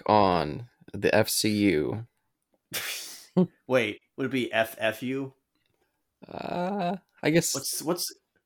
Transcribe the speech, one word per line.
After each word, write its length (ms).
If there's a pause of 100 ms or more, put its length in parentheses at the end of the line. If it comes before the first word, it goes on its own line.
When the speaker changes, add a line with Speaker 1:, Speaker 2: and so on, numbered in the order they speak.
Speaker 1:
on 600 (260)
the 220
F 140
C 220
U. 540 (680)
Speaker 2:
<laughs> 960
Wait, 320 (160)
would 100
it 60
be 200
F 240
F 280
U? 280 (960)
Speaker 1:
Uh, 680 (260)
I 80
guess. 240
Speaker 2:
What's, 280
what's, 300 (340)